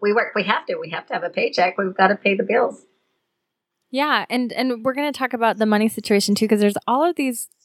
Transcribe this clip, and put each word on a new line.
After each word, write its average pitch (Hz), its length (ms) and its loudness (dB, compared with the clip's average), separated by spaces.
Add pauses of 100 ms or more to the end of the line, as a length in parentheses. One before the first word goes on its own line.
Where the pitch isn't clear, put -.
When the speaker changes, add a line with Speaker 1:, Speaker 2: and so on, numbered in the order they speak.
Speaker 1:
We 208 100 2
work. 214 220 0
We 202 100 -2
have 220 220 -2
to. 180 100 -4
We 160 140 -10
have - 160 -8
to 262 80 -8
have 170 80 -6
a 175 80 -6
paycheck. 180 480 0
We've 190 180 -4
gotta 196 200 4
pay 196 180 0
the 196 80 -2
bills. 208 420 -2 (1080)
Speaker 2:
Yeah, 262 380 0
and, 247 240 -2
and 240 320 -4
we're 262 100 0
gonna 285 180 -2
talk 262 220 -4
about 226 240 0
the 214 80 2
money 214 220 4
situation 202 460 0
too, 214 140 2
'cause 208 120 4
there's 202 160 4 (100)
all 262 180 2
of 349 120 0
these, 254 320 -4 (160)